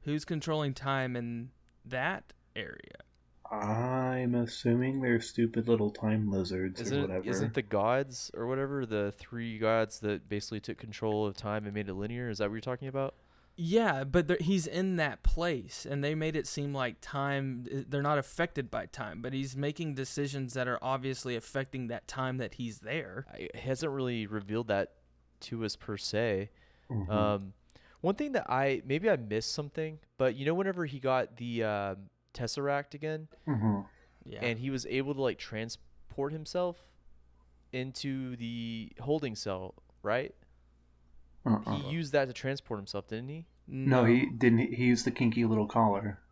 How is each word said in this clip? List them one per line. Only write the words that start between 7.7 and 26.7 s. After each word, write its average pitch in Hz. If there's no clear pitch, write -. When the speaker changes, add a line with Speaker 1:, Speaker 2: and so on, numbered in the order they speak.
Speaker 3:
or 117
whatever, 135
the 104
three 117
gods 110
that 104
basically 104
took -
control 107
of 98
time 107
and 101
made 104
it 95
linear? 117
Is 104
that 104
what 107
you're 110
talking 127
about? 135
Speaker 1:
Yeah, 175
but 147
they're, 175
he's 175
in 185
that 147
place, 165
and 143
they 151
made 156
it 151
seem 143
like 127
time, 139
they're 143
not 147
affected 143
by 113
time, 104
but 127
he's 135
making 151
decisions 135
that 127
are 123
obviously 131
affecting 131
that 117
time 131
that 123
he's 117
there. 135
Speaker 3:
I, -
he -
hasn't 139
really 123
revealed 107
that 98
to 117
us 107
per 104
se. 104